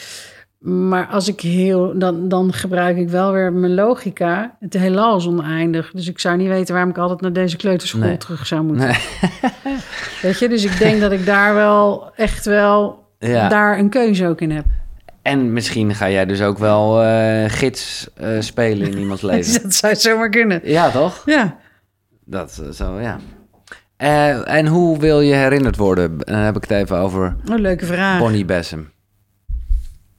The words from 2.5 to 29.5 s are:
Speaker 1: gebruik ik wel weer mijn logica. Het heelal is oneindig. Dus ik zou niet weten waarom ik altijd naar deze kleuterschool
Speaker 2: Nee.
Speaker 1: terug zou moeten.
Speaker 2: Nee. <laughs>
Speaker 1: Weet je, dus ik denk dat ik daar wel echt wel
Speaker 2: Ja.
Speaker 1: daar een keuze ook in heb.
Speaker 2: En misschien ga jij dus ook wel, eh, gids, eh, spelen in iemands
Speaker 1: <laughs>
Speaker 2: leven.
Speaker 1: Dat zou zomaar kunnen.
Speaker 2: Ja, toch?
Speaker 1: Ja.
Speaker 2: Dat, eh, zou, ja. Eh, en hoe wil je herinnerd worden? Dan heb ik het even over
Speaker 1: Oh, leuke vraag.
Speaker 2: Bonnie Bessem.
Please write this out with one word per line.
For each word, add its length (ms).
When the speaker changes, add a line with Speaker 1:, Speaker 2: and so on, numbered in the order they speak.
Speaker 1:
gebruik 440
ik 120
wel 240
weer 200
mijn 220
logica. 840
Het 140
heelal 420
is 100
oneindig. 640
Dus 180
ik 100
zou 180
niet 120
weten 260
waarom 180
ik 60
altijd 220
naar 120
deze 240
kleuterschool 440
Speaker 2:
Nee. 160
Speaker 1:
terug 300
zou 180
moeten. 220
Speaker 2:
Nee. 100
<laughs> 600
Speaker 1:
Weet 160
je, 100
dus 160
ik 140
denk 220
dat 120
ik 140
daar 280
wel 600
echt 300
wel 600
Speaker 2:
Ja. 300
Speaker 1:
daar 300
een 120
keuze 360
ook 140
in 100
heb. 140
Speaker 2:
En 260
misschien 420
ga 160
jij 160
dus 160
ook 160
wel, 440
eh, 480
gids, 640
eh, 260
spelen 500
in 80
iemands 280
Speaker 1:
<laughs> 60
Speaker 2:
leven. 300
Speaker 1:
Dat 120
zou 200
zomaar 360
kunnen. 340
Speaker 2:
Ja, 260
toch? 340
Speaker 1:
Ja. 340
Speaker 2:
Dat, 400
eh, 60
zou, 320
ja. 160
Eh, 580
en 120
hoe 320
wil 220
je 140
herinnerd 420
worden? 420
Dan 200
heb 180
ik 60
het 80
even 260
over 400
Speaker 1:
Oh, 80
leuke 280
vraag. 320
Speaker 2:
Bonnie 260
Bessem. 460